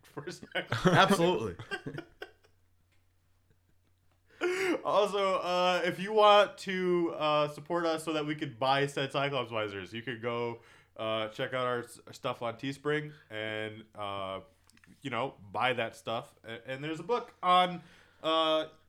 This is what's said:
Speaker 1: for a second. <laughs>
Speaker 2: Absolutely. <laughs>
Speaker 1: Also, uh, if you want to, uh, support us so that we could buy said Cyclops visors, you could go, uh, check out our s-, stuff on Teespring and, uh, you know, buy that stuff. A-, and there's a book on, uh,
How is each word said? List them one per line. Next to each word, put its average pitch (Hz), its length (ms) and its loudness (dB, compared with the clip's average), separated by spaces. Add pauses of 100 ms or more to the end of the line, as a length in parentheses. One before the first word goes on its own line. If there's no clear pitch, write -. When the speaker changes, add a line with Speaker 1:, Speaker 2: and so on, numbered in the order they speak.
Speaker 1:
for - 240 -14
a 175 80 -10
second. - 320 -8 (200)
<laughs> - 0 -
Speaker 2:
Absolutely. 180 680 4 (300)
<laughs> 147 100 -10 (3000)
Speaker 1:
Also, 190 500 2
uh, 180 480 2
if 170 160 -2
you 202 140 -6
want 208 460 8
to, 180 580 0
uh, 151 320 2
support 170 360 -4
us 160 180 0
so 160 100 -2
that 151 120 0
we 151 80 -4
could 143 240 -8
buy 139 300 2
said 143 240 -4
Cyclops 139 400 -2
visors, 98 420 -4
you 113 80 -6
could 113 200 -8
go, 120 380 -4 (380)
uh, 110 300 -2
check 127 260 -6
out 127 140 0
our 123 120 0
s-, 120 200 -12 (120)
stuff 123 300 -6
on 117 140 -4
Teespring 147 560 -4 (180)
and, 107 540 -6 (140)
uh, 98 420 -6 (600)
you 135 80 -8
know, 123 240 -4 (180)
buy 120 220 0
that 113 240 -4
stuff. - 360 -8 (140)
A-, 117 240 -12
and 135 120 -10
there's 160 180 -8
a - 20 -14
book 233 300 -4 (100)
on, 180 380 4 (420)
uh, 160 420 2 (240)